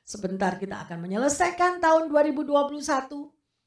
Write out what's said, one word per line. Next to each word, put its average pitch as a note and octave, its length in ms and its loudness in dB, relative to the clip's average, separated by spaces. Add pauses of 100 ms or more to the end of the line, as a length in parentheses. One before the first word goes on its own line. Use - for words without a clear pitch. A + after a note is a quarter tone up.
Sebentar F#3+ 560 -4
kita G3+ 320 -10
akan E3+ 160 -10
menyelesaikan F4 800 0
tahun D#4+ 240 6
dua D4 160 6
ribu D4 160 0
dua C#4+ 240 2
puluh D4 160 -6
satu. C#4+ 480 -4 (380)